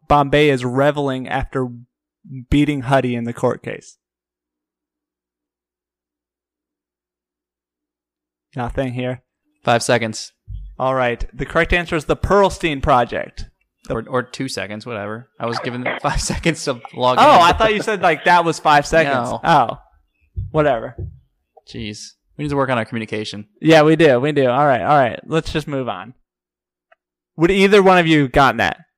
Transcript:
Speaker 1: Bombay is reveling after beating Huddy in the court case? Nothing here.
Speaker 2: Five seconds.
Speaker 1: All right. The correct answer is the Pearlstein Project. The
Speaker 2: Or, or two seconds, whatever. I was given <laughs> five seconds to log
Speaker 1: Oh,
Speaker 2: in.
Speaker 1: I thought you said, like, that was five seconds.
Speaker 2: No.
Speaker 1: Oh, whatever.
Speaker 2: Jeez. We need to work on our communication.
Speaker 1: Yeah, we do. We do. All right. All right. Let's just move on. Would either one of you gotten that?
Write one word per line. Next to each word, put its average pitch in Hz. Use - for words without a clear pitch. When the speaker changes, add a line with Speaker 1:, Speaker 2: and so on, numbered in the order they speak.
Speaker 1:
Bombay 147
is 131
reveling 135
after 131
beating 143
Huddy 127
in 117
the 117
court -
case? -
Nothing 135
here. 127
Speaker 2:
Five 117
seconds. 113
Speaker 1:
All 131
right. 123
The 135
correct 165
answer 175
is 165
the 151
Pearlstein 180
Project. 120
The 127
Speaker 2:
Or, 113
or 127
two -
seconds, 104
whatever. 110
I -
was 117
given 123
<laughs> -
five -
seconds -
to 127
log 123
Speaker 1:
Oh, 277
Speaker 2:
in. 180
Speaker 1:
I 170
thought 220
you 208
said, 208
like, 165
that 175
was 160
five 147
seconds. 139
Speaker 2:
No. 113
Speaker 1:
Oh, 139
whatever. 135
Speaker 2:
Jeez. 107
We 147
need 147
to 143
work 135
on 127
our 110
communication. 107
Speaker 1:
Yeah, 156
we 156
do. 147
We 147
do. 139
All 127
right. 127
All 131
right. 120
Let's 160
just 151
move 135
on. 101
Would 165
either 196
one 185
of 170
you 151
gotten 123
that? 92